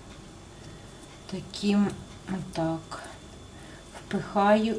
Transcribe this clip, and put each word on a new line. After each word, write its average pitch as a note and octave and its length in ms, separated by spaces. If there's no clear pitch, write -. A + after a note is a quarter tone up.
Таким G3+ 600
отак. E3 760
Впихаю G#3 800